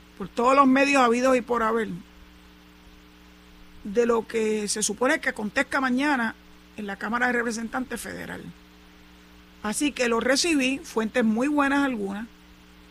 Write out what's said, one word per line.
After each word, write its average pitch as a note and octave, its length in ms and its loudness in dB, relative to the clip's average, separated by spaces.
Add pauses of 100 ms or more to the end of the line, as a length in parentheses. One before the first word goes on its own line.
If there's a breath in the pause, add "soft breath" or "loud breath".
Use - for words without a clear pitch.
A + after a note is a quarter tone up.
(180)
por F#3+ 100 -12
todos B3 280 2
los C#4 100 8
medios C#4 380 4
habidos B3 340 4
y A#3+ 40 2
por A#3 200 -2
haber, A3 280 -2 (1900)
de A3+ 220 2
lo A#3 220 0
que G#3+ 400 -2
se G#3+ 160 -2
supone A#3+ 380 0
que - 80 -2
acontezca B3+ 500 -2
mañana B3+ 560 0 (400)
en G#3 120 -10
la G3 100 -10
Cámara A#3+ 300 -2
de B3 60 0
Representantes A#3 680 -4
Federal. - 420 -12 (1200)
Así A3+ 300 -2
que A#3+ 160 0
lo A#3 100 2
recibí, C4+ 600 2
fuentes A3 440 -2
muy A3 240 2
buenas C#4+ 380 2
algunas, G#3+ 420 -6 (640)